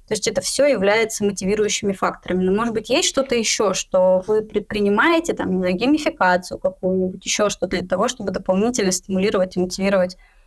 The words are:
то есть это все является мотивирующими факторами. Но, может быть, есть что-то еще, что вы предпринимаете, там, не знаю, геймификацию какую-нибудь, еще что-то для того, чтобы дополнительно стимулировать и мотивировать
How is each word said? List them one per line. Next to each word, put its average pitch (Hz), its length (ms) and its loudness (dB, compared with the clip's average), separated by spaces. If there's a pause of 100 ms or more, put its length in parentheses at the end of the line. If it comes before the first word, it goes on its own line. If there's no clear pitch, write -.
то 214 60 -2
есть 208 120 -4
это 202 140 -2
все - 260 0
является 214 580 2
мотивирующими 202 680 -2
факторами. 185 500 -2
Но, 185 100 2
может 220 220 0
быть, 214 160 -6
есть 320 180 2
что-то 262 280 0
еще, 214 360 0
что 185 540 2
вы 214 160 2
предпринимаете, 214 920 0
там, - 180 -4
не 185 80 0
знаю, 185 180 0
геймификацию 226 840 0
какую-нибудь, 185 680 -2
еще 208 260 0
что-то 185 280 -4
для 180 80 -4
того, 190 220 0
чтобы 202 240 -6
дополнительно 196 580 0
стимулировать 190 680 0
и 180 40 0
мотивировать 185 560 0 (300)